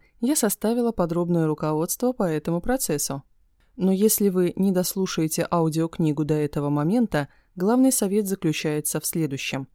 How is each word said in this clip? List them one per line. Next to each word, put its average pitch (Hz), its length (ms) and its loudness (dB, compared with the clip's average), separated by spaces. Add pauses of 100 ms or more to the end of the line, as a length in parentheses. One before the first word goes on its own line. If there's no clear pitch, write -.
(200)
я 277 160 0
составила 233 560 0
подробное 170 560 0
руководство 156 640 -2
по 247 120 -4
этому 165 380 -2
процессу. 147 600 -4 (520)
Но 190 160 2
если 202 380 4
вы 180 260 2
не 190 160 2
дослушаете 180 760 -2
аудиокнигу 160 760 0
до 151 80 0
этого 147 360 -2
момента, 156 600 0 (260)
главный 247 360 4
совет 208 360 0
заключается 156 720 -2
в - 60 -8
следующем. 139 680 -4